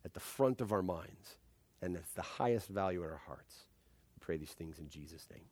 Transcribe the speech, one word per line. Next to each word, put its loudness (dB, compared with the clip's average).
at -10
the -6
front 4
of 2
our 6
minds -4
and 0
as -8
the -2
highest 2
value 2
in -2
our -8
hearts. -14
We -20
pray 2
these -4
things -8
in -10
Jesus' -12
name. -14